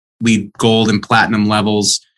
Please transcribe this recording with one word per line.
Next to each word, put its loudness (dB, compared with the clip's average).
leed 0
gold 2
and -2
platinum 0
levels. -2